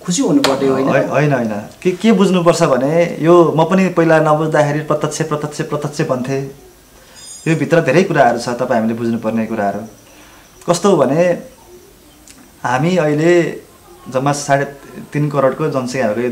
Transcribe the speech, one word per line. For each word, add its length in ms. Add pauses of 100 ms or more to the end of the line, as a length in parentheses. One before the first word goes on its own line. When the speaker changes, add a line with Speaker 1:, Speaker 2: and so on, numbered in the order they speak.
Speaker 1:
खुसी 160
हुनुपर्ने 460
होइन? 220
Speaker 2:
होइन, 200
होइन, 240
होइन। 200 (280)
के, 100
के 200
बुझ्नुपर्छ 520
भने 560
यो 140 (240)
म 80
पनि 240
पहिला 300
नबुझ्दाखेरि 600
प्रत्यक्ष, 420
प्रत्यक्ष, 400
प्रत्यक्ष 400
भन्थेँ। 420 (1040)
यो 80
भित्र 260
धेरै 220
कुराहरू 360
छ 100
तपाईँ 300
हामीले 140
बुझ्नुपर्ने 520
कुराहरू। 360 (880)
कस्तो 200
हो 80
भने 260 (1400)
हामी 340
अहिले 680 (500)
जम्मा 180
साढे 340 (440)
तिन 200
करोडको 440
जनसङ्ख्या 340
भएको 140
यो 100